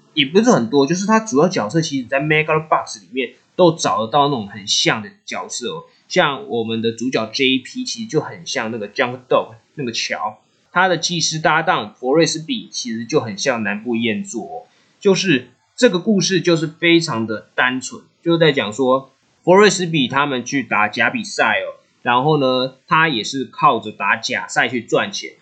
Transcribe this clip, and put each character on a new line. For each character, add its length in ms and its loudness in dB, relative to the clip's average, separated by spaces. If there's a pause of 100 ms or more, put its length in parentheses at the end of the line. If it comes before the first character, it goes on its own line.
(160)
也 100 2
不 160 2
是 100 4
很 180 2
多， 160 4
就 100 0
是 100 -4
它 140 4
主 200 0
要 80 6
角 220 -2
色 100 0
其 220 -2
实 60 -12
在 120 -2
《Megalobox》 800 0
里 100 -20
面 220 -4 (220)
都 160 6
找 340 -2
得 60 -10
到 160 4
那 40 0
种 160 -4
很 200 -14
像 340 0
的 80 -12 (160)
角 220 -10
色 240 -8
哦。 120 -12 (260)
像 400 0
我 140 -2
们 180 -4
的 100 0
主 180 -6
角 180 -2
J 320 0
P 240 -10
其 180 -10
实 60 -8
就 120 -2
很 260 -10
像 260 -6
那 60 -8
个 120 -8
Junk 300 -4 (100)
Dog 240 2 (220)
那 100 -6
个 60 -4
乔， 480 -6 (320)
他 160 2
的 100 2
技 240 -4
师 180 -4
搭 220 2
档 320 -2
佛 200 -2
瑞 120 6
斯 140 -4
比 320 -6
其 200 -8
实 140 -6
就 140 0
很 180 -6
像 260 -2
南 200 -4
部 120 -2
彦 280 0
作 200 -8
哦。 140 -12 (420)
就 160 4
是 340 0 (260)
这 140 4
个 80 0
故 240 2
事 200 0
就 140 4
是 120 -2
非 320 2
常 260 -2
的 300 -8
单 260 0
纯， 220 -14 (180)
就 120 0
是 40 2
在 140 6
讲 220 0
说 380 0 (320)
佛 120 6
瑞 140 8
斯 180 -2
比 200 0
他 200 0
们 180 -4
去 160 -2
打 260 0
假 220 0
比 140 -4
赛 380 0
哦， 200 -10 (220)
然 200 2
后 140 4
呢， 380 0 (100)
他 240 4
也 140 -2
是 220 -6
靠 340 2
着 120 -8
打 240 0
假 320 -6
赛 200 0
去 160 -4
赚 280 -2
钱， 200 -12 (100)